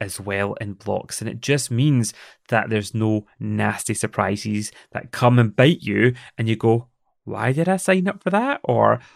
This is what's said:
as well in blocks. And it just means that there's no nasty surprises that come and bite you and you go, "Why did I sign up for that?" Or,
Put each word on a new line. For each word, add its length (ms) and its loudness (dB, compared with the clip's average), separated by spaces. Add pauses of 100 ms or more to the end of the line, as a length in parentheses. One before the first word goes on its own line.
as 180 -8
well 360 -2
in 200 -10
blocks. 460 -6
And 80 -8
it 140 -10
just 280 -2
means 440 2 (340)
that 220 -2
there's 240 -4
no 320 0 (120)
nasty 540 -4
surprises 800 -4 (200)
that 200 -12
come 260 4
and 160 4
bite 280 4
you 320 2 (240)
and 100 -2
you 80 0
go, 320 2 (360)
"Why 280 -2
did 160 0
I 80 2
sign 320 0
up 140 -8
for 80 -4
that?" 320 -2
Or, 380 2 (160)